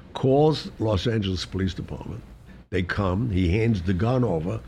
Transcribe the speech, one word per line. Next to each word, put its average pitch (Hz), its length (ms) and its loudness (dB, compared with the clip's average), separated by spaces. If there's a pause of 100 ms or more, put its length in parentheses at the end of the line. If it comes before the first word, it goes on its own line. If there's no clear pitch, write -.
(140)
calls 143 680 2
Los 110 280 0
Angeles 98 360 0
Police 95 300 -2
Department. - 480 -10 (480)
They 92 140 0
come, 98 460 0
he 92 200 2
hands 110 320 2
the 92 120 0
gun 120 300 2
over 95 440 -2